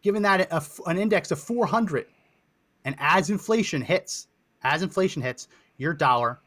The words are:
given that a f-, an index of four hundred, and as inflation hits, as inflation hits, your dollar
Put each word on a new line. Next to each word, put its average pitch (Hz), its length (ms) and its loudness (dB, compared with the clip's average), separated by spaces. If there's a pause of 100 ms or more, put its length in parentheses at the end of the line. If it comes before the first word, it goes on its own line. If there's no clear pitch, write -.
given 208 220 0
that 196 180 4
a 175 140 -2
f-, - 320 -6
an 170 100 0
index 202 320 0
of 156 100 -2
four 233 280 -2
hundred, 180 400 -2 (760)
and 135 140 -4
as 160 320 2
inflation 208 540 0
hits, - 460 -4 (340)
as 151 180 0
inflation 190 400 -2
hits, 127 260 -8 (300)
your 156 160 -2
dollar 127 540 2